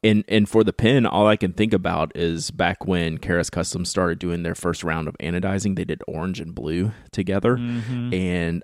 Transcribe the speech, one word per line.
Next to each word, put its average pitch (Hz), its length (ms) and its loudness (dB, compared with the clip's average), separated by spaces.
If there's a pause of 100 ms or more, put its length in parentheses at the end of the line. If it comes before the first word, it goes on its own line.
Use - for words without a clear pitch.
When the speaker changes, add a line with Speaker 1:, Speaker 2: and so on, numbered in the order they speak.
Speaker 1:
And, 107 220 6
and 104 220 2
for 110 160 6
the - 80 0
pen, 120 320 4
all 104 220 4
I 107 100 6
can 90 160 0
think 110 180 2
about 87 420 0
is 82 380 -2
back 87 340 -2
when 82 340 0
Karas 87 300 0
Custom 87 360 -4
started 87 340 0
doing 87 240 -4
their 85 100 -4
first 85 300 -4
round 80 240 -2
of 76 140 -10
anodizing, 95 560 -2
they 92 80 -4
did - 240 -6
orange 87 320 -6
and 82 120 -10
blue 85 380 -2 (220)
together. 98 420 2
Speaker 2:
Mm-hmm. 120 580 -4
Speaker 1:
And 87 500 0